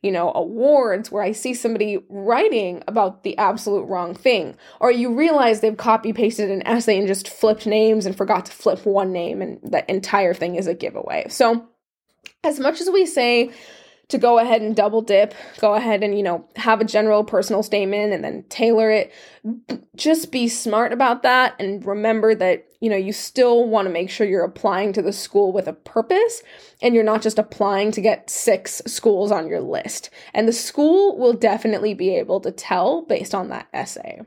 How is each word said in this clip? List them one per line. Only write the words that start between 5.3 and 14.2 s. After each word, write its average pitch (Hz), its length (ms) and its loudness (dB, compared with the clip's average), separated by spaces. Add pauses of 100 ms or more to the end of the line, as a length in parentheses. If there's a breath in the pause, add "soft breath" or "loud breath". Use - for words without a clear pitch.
they've 220 160 0
copy 226 360 0
pasted 208 380 -2
an 196 160 -4
essay 233 320 2
and 202 80 0
just 196 220 -4
flipped 214 380 0
names 220 380 2
and 190 120 -6
forgot 196 300 0
to - 60 -20
flip - 320 -2
one 196 280 0
name, 175 280 -6
and - 220 -10
the - 280 -4
entire 190 440 0
thing 175 220 -6
is 185 100 -4
a 170 80 -2
giveaway. - 540 -6
So 233 400 0 (760)
as 294 160 -2
much 285 220 -2
as 349 100 -2
we 370 160 4
say 240 440 2 (580 loud breath)
to 214 100 -2
go 233 200 6